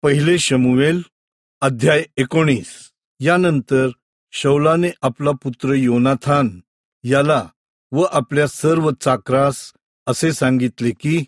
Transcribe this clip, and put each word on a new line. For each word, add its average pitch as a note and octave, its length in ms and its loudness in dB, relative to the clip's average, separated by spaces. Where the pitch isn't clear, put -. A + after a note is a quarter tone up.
पहिले D3 360 2
शमूएल, C3+ 640 0
अध्याय C3+ 420 0
एकोणीस. C3+ 760 -2
यानंतर C#3+ 680 0
शौलाने D#3 580 2
आपला C#3+ 300 -2
पुत्र C3+ 420 -4
योनाथान B2+ 840 0
याला C#3 440 0
व C3 100 0
आपल्या D3 460 0
सर्व D#3 440 0
चाकरास C3+ 840 -2
असे D#3 260 -2
सांगितले B2+ 580 -2
की D3+ 360 -4